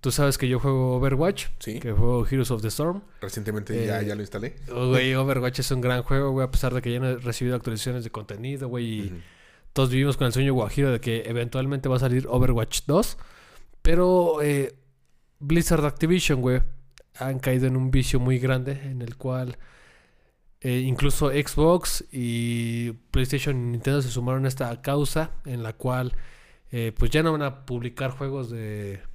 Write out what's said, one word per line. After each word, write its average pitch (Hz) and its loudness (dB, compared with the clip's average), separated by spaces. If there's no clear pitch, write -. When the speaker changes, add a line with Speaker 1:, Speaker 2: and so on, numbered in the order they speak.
Speaker 1:
Tú 127 -2
sabes 139 2
que 135 -2
yo 123 0
juego 131 0
Overwatch, 139 0
Speaker 2:
Sí. 110 -8
Speaker 1:
que 117 -6
juego 120 4
Heroes 127 0
of 110 -2
the 110 -2
Storm. 175 -2
Speaker 2:
Recientemente 107 -6
ya, 101 -2
Speaker 1:
Eh, 104 -2
Speaker 2:
ya 104 -4
lo 104 -6
instalé. 104 -8
Speaker 1:
oh, 127 0
güey, 127 4
Overwatch 131 -2
es 127 -2
un 127 0
gran 123 0
juego, 139 2
güey, 131 0
a 127 -4
pesar 127 2
de 127 -2
que 123 -4
ya 123 -2
no 131 0
he 127 -2
recibido 123 -2
actualizaciones 120 -6
de 113 -10
contenido, 123 -10
güey, 120 -4
y 107 -4
Speaker 2:
Ujú. 90 -10
Speaker 1:
todos 135 2
vivimos 131 2
con 135 2
el 117 0
sueño 131 2
guajiro 127 2
de 113 0
que 113 -4
eventualmente 131 -4
va 127 2
a - 2
salir 127 2
Overwatch 120 2
dos. 175 2
Pero, 175 6
eh, 143 0
Blizzard 156 4
Activision, 160 2
güey, 127 2
han 131 -4
caído 127 2
en 131 2
un 131 0
vicio 131 4
muy 127 2
grande 127 0
en 135 -8
el 117 -10
cual... 127 -6
Eh, 123 -2
incluso 135 2
Xbox 151 2
y 117 -2
PlayStation 135 0
y 120 -2
Nintendo 135 0
se 127 -2
sumaron 123 -2
a 135 2
esta 123 -4
causa 147 0
en 123 -8
la 110 -6
cual, 127 -2
eh, 113 -4
pues - 6
ya 156 4
no 160 4
van 151 0
a 135 -6
publicar 123 -6
juegos 135 -6
de 104 -8